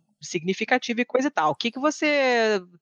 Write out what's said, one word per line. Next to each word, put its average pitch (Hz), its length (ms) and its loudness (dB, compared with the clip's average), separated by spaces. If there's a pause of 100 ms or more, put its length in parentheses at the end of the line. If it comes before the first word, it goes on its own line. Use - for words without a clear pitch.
(220)
significativa 214 800 -2
e 240 40 -2
coisa 262 220 0
e 285 40 -2
tal. 156 200 2
O - 40 -4
que 226 160 -4
que - 80 -12
você 254 840 2 (200)